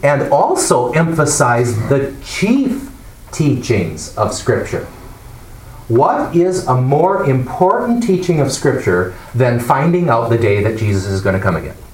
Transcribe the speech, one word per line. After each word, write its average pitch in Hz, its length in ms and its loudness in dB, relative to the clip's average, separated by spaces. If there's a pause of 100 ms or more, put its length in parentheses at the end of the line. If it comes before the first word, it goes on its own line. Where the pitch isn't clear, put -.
And 143 280 2
also 180 640 2
emphasize 143 800 2 (140)
the 135 340 0
chief - 680 -2 (420)
teachings 107 840 -2
of 107 160 -2
Scripture. - 520 -2 (1000)
What 143 480 2
is 180 320 2
a 131 80 2
more 143 540 2
important 214 720 0
teaching 180 380 0
of 131 100 0
Scripture 92 640 0 (180)
than 120 260 2
finding 160 500 2
out 117 200 2
the 117 80 2
day 104 260 2
that 113 140 0
Jesus 101 300 0
is 95 140 -2
gonna 98 180 0
come 98 160 0
again? 69 200 -8 (180)